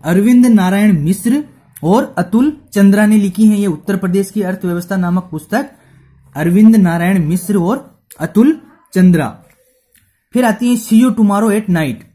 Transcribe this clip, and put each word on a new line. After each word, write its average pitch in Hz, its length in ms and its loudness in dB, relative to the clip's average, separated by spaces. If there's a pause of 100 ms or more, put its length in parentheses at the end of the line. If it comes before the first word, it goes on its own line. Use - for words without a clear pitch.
अरविंद 220 420 2
नारायण 202 540 2
मिश्र 214 420 -2 (420)
और 214 340 -2
अतुल 226 380 -2 (160)
चंद्रा 202 340 4
ने 214 100 2
लिखी 202 300 0
है। 214 120 2
ये 202 80 -2
उत्तर 190 300 -6
प्रदेश 190 340 -4
की 214 120 -6
अर्थव्यवस्था 180 540 -6
नामक 180 340 -4
पुस्तक 196 400 -8 (680)
अरविंद 196 400 4
नारायण 175 500 0
मिश्र 185 300 -4
और 196 480 -6 (160)
अतुल 240 400 0 (340)
चंद्रा। 180 320 2 (1080)
फिर 254 100 0
आती 233 240 -2
है 240 80 0
See 220 260 0
You 254 120 2
Tomorrow 208 360 0
at 214 200 -2
Night। 156 320 -4 (120)